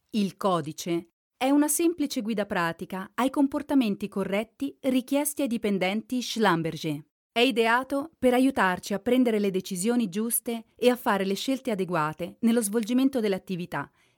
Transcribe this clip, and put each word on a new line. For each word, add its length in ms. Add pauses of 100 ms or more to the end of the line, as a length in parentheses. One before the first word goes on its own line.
(140)
il 220
codice, 760 (260)
è 140
una 180
semplice 520
guida 260
pratica 680
ai 160
comportamenti 800
corretti 720
richiesti 600
ai 40
dipendenti 760
Schlumberger. 800 (300)
È 80
ideato 800
per 160
aiutarci 580
a 60
prendere 400
le 140
decisioni 560
giuste 560 (100)
e 140
a 80
fare 280
le 100
scelte 360
adeguate 680
nello 200
svolgimento 600
dell'attività 680 (300)